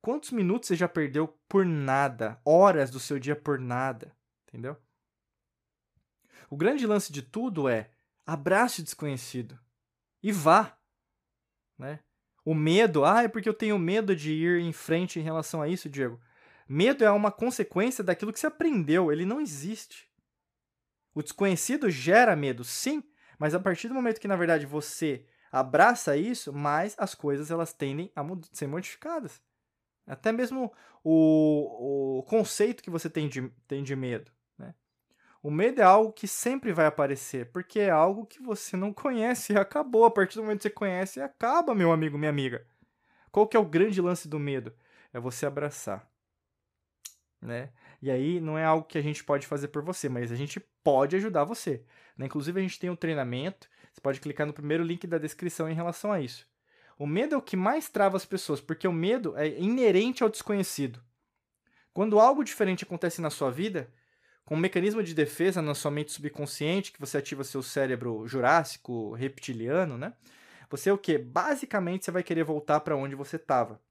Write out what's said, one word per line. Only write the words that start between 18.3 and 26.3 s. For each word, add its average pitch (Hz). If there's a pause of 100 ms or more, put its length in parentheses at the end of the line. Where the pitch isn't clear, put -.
que -
você 311
aprendeu, 185
ele 160
não 233
existe. 185 (1040)
O 151
desconhecido 202
gera 175
medo, 131
sim, 285 (380)
mas 151
a 180
partir 190
do 240
momento 240
que, -
na 196
verdade, 165
você 147 (240)
abraça 147
isso, 202